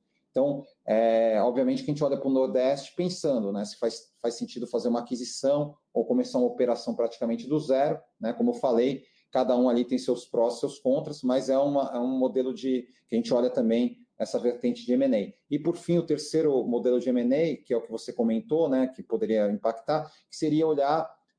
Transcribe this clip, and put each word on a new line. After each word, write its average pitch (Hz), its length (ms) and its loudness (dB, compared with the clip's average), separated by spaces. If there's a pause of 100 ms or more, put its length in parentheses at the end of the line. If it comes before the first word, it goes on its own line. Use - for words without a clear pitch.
(300)
Então, 143 340 0 (220)
é, 113 560 4
obviamente 127 420 2
que - 60 -4
a 147 40 0
gente 147 100 -2
olha 139 140 0
pro 139 120 -4
Nordeste 131 680 0
pensando, 143 560 -2
né, 104 140 -4
se - 120 -12
faz, - 340 -6 (100)
faz 117 140 -2
sentido 120 320 -8
fazer 117 220 -2
uma 120 100 0
aquisição 135 760 -2 (160)
ou 117 140 0
começar 123 320 0
uma 123 80 4
operação 120 480 -2
praticamente 117 540 -4
do 151 120 0
zero, 139 400 0 (200)
né? 113 120 -4
Como 120 200 0
eu 120 40 -2
falei, 127 500 0 (260)
cada 127 260 2
um 123 100 4
ali 120 160 2
tem 127 140 0
seus - 280 -2
prós, - 360 0
seus - 180 -4
contras, 147 420 -2
mas 127 280 0
é 131 80 2
uma, 139 360 2
é 120 60 -4
um 131 180 -2
modelo 127 360 0
de, 123 340 -4 (180)
que - 100 -4
a - 20 2
gente 117 160 0
olha 123 160 2
também 120 480 0 (200)
essa 113 220 -4
vertente 120 460 -2
de 123 80 0
M 131 120 4
and 135 80 4
A. 104 200 -2 (180)
E, 147 80 0
por 165 160 0
fim, 170 220 0
o 165 80 0
terceiro 151 600 0
modelo 120 360 2
de 127 80 -2
M 123 120 2
and 123 140 2
A, 156 220 0
que - 160 -8
é 117 40 2
o 113 40 -2
que - 100 -10
você 113 220 -8
comentou, 117 560 0
né, 131 180 2
que 107 160 -14
poderia 107 480 0
impactar, 147 580 -4 (200)
que - 80 -20
seria 156 280 2
olhar 151 440 0 (300)